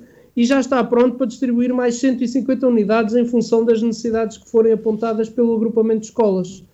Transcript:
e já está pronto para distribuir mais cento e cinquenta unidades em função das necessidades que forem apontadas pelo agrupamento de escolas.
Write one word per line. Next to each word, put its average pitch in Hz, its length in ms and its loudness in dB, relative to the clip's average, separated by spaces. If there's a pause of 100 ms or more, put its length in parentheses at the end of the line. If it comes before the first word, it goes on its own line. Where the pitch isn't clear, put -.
(360)
e 240 80 2
já 269 160 2
está 254 240 0
pronto 240 320 2
para 262 100 -2
distribuir 247 480 -2
mais 247 220 0
cento 254 260 0
e 233 60 -2
cinquenta 262 400 0
unidades 220 480 2
em 240 80 2
função 233 400 0
das 226 180 2
necessidades 226 560 -4
que - 100 -20
forem 226 240 4
apontadas 220 560 -2
pelo 233 280 0
agrupamento 220 460 0
de - 40 -12
escolas. 190 560 -2 (120)